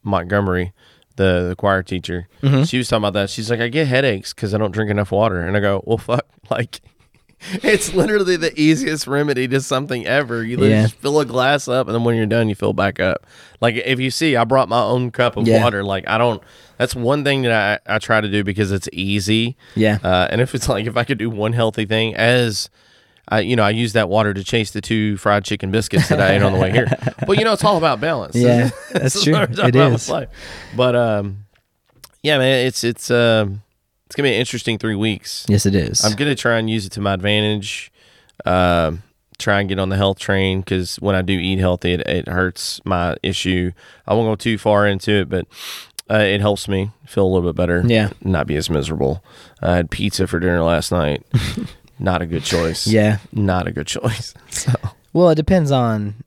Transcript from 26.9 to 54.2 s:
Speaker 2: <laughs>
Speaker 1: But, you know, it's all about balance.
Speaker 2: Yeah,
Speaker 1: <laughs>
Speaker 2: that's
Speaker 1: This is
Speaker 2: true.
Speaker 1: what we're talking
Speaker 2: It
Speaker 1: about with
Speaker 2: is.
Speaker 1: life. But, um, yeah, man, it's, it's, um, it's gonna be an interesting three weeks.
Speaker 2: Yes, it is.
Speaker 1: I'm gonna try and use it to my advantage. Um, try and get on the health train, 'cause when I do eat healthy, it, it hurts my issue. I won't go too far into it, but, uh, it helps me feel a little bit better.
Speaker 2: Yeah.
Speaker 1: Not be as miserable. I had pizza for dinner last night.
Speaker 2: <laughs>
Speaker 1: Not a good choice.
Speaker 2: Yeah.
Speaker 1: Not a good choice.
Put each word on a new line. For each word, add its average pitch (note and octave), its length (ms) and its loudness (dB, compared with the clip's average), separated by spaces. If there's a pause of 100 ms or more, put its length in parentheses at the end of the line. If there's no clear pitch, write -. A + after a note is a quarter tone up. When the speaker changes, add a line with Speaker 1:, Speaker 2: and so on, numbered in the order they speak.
Speaker 2:
<laughs> - 340 -4
Speaker 1:
But, - 120 2
you A3 80 2
know, A3 80 2
it's - 100 -2
all G#3 140 4
about D3 240 2
balance. B2+ 340 -4
Speaker 2:
Yeah, A#2+ 320 6 (120)
Speaker 1:
<laughs> - 120 -18
Speaker 2:
that's - 100 0
Speaker 1:
This C3 140 0
is - 80 -2
Speaker 2:
true. D3+ 80 4
Speaker 1:
what G3+ 160 2
we're A#2 80 -6
talking G3 140 2
Speaker 2:
It B2 60 4
Speaker 1:
about C#3 160 6
with A#2 100 0
Speaker 2:
is. - 80 -8
Speaker 1:
life. D#3 180 -4 (480)
But, B2 180 2
um, G#2 520 0 (760)
yeah, D3+ 140 2
man, C3 300 2
it's, - 180 -4
it's, A#2 260 -4
um, A2 520 2 (420)
it's - 100 -20
gonna C#3+ 140 0
be A#2 60 2
an G#2+ 60 0
interesting A#2+ 360 -4
three A2 180 -4
weeks. G#2 540 -4
Speaker 2:
Yes, G#2 160 4
it G2 100 2
is. F#2+ 300 0
Speaker 1:
I'm G#2+ 120 0
gonna C#3+ 180 0
try A#2 240 0
and A2 100 -2
use A2 160 -2
it F#2+ 80 -12
to G#2+ 80 -10
my G2+ 140 0
advantage. G#2 760 -2 (540)
Um, F2 580 2 (360)
try G2+ 220 0
and G2 100 -4
get G2 80 -2
on F#2+ 100 -2
the G2 80 -2
health G2 220 2
train, F#2+ 440 0
'cause F#2 340 -4
when G2+ 200 0
I F#2 60 0
do F#2 100 -2
eat F#2+ 260 0
healthy, F2+ 360 0
it, F2 120 -2
it F2 220 -2
hurts - 560 -4
my F2 380 -2
issue. F2+ 500 -2 (340)
I - 60 -2
won't A2+ 160 2
go A2 80 0
too A2 220 -2
far G#2 280 2
into G2+ 260 0
it, F#2+ 180 0
but, F#2 160 -2 (640)
uh, G#2+ 80 2
it G2+ 240 2
helps G#2 260 0
me G2 220 -2 (160)
feel G2+ 200 0
a F#2 60 2
little F2 180 2
bit D2+ 60 -6
better. F2 300 0
Speaker 2:
Yeah. A2 240 2 (120)
Speaker 1:
Not E2+ 240 0
be D2 100 -2
as D#2 120 -4
miserable. D2 560 -2 (380)
I F2 140 2
had E2+ 140 0
pizza F#2+ 360 -2
for F2 140 -4
dinner F2 220 2
last E2 300 0
night. D2 300 0 (100)
Speaker 2:
<laughs> - 0 - (640)
Speaker 1:
Not F2+ 240 -2
a E2+ 40 -6
good E2 180 -4
choice. E2 420 -2
Speaker 2:
Yeah. G#2+ 320 4 (140)
Speaker 1:
Not F#2 340 0
a - 60 -6
good D2 140 -6
choice. - 560 -6